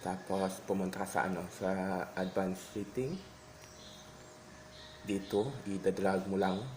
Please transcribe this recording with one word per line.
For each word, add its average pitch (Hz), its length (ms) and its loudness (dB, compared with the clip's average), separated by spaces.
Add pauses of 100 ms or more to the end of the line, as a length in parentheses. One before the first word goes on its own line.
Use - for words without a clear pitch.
Tapos, 95 640 2
pumunta 95 320 2
ka 95 80 0
sa, - 160 4
ano, 90 240 0
sa 95 240 0 (400)
advanced 92 640 0
setting. 131 400 -2 (1800)
Dito, 104 480 2 (160)
ida-drag 95 640 4
mo 95 80 2
lang. 95 240 4 (160)